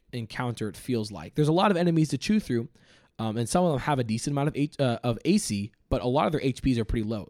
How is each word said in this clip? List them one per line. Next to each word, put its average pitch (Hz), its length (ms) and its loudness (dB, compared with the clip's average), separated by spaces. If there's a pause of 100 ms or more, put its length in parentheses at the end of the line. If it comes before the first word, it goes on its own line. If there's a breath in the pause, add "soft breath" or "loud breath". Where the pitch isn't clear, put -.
(120)
encounter, 117 580 -4
it - 80 -12
feels 110 340 -2
like. 85 240 -12
There's 151 140 4
a 156 40 4
lot 196 160 4
of 180 80 4
enemies 165 320 4
to 139 80 -2
chew 214 220 2
through, 120 300 -4 (500 soft breath)
um, 110 180 -2
and 117 100 -2
some 180 180 2
of 170 60 4
them 127 100 0
have 143 180 0
a 127 40 0
decent 113 300 -2
amount 143 140 0
of 151 80 -2
H-, 147 240 -4
uh, 123 240 0
of 120 220 -2
A 190 120 4
C, 101 340 -2 (180)
but 127 120 0
a 123 60 -2
lot 143 180 2
of 190 60 0
their 151 100 -2
H 131 220 -2
Ps 123 160 2
are 110 60 0
pretty 113 220 -2
low. 107 220 -6